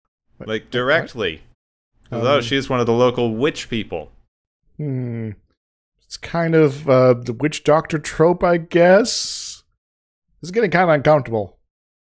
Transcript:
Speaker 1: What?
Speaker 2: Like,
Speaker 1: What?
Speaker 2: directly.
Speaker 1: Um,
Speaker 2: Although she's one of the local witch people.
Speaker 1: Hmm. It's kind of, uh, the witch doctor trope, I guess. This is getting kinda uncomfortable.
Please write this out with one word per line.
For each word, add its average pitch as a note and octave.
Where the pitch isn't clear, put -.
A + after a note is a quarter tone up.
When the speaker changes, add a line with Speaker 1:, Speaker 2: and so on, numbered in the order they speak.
Speaker 1:
What? -
Speaker 2:
Like, A2
Speaker 1:
What? -
Speaker 2:
directly. A#2+
Speaker 1:
Um, A#2+
Speaker 2:
Although C3
she's C3
one B2
of A#2
the A#2
local A#2+
witch C3+
people. F2+
Speaker 1:
Hmm. B2
It's -
kind E3
of, C#3+
uh, B2+
the A#2+
witch C#3
doctor D#3
trope, E3+
I F3
guess. F3
This D#3
is F3+
getting G#3
kinda F3+
uncomfortable. B2+